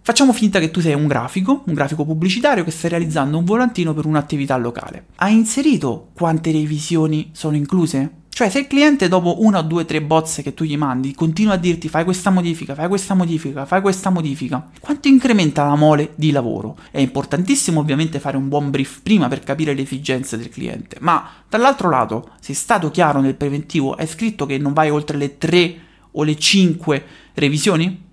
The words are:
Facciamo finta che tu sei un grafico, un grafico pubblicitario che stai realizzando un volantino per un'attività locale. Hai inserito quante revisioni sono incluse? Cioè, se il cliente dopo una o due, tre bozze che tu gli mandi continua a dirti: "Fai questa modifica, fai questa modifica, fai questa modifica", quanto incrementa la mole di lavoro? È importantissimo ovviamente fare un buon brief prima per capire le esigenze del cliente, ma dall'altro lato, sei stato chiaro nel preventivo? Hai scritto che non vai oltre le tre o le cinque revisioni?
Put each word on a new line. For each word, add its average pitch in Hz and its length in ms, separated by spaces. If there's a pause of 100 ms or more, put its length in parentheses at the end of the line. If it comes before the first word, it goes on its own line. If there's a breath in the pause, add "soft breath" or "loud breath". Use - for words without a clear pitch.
Facciamo 269 320
finta 214 260
che 160 140
tu - 80
sei 160 140
un 147 120
grafico, 165 600
un 170 80
grafico 143 300
pubblicitario 185 600
che 170 80
stai - 180
realizzando 160 480
un 170 60
volantino 202 500
per 151 120
un'attività 147 500
locale. - 500 (100)
Hai 202 180
inserito 220 800
quante 160 360
revisioni 156 840
sono 156 220
incluse? 151 560 (260)
Cioè, 226 140
se 277 80
il 277 80
cliente 285 420
dopo 175 340
una 208 180
o - 20
due, 160 240
tre 156 160
bozze 160 400
che 135 100
tu - 100
gli 151 140
mandi 135 380
continua 170 400
a - 20
dirti: 170 320
"Fai 160 160
questa 185 240
modifica, 170 460
fai 151 120
questa 190 280
modifica, 160 500
fai 180 160
questa 190 300
modifica", 143 580 (100)
quanto 285 300
incrementa 214 560
la 143 100
mole 151 420
di 151 160
lavoro? 113 440 (140 loud breath)
È 143 100
importantissimo 156 800
ovviamente 151 400
fare 139 160
un 135 120
buon 143 200
brief 135 320
prima 185 280
per 135 140
capire 151 300
le 135 80
esigenze 135 560
del 110 140
cliente, - 500
ma 165 260 (220 loud breath)
dall'altro 240 400
lato, 120 500
sei - 160
stato 175 360
chiaro 143 320
nel 135 140
preventivo? 143 580
Hai 156 120
scritto 214 380
che 135 140
non 143 160
vai 156 160
oltre 147 260
le 143 220
tre 170 360 (360 loud breath)
o 156 120
le 151 140
cinque 160 680 (260 loud breath)
revisioni? 160 800